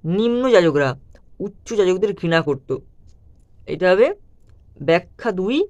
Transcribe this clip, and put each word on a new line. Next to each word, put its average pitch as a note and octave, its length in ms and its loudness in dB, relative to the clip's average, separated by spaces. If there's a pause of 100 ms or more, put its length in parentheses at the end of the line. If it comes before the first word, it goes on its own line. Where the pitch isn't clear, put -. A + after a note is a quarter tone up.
(180)
নিম্ন A#3+ 240 0 (120)
যাজকরা D3 340 4 (580)
উচ্চ - 220 -16 (120)
যাজকদের F#3 380 0
ঘৃণা E3 300 0
করত, C#3 200 -6 (1040)
এটা E3 200 -2
হবে G#3+ 140 4 (840)
ব্যাখ্যা - 420 -2 (100)
দুই। A3 160 -2 (140)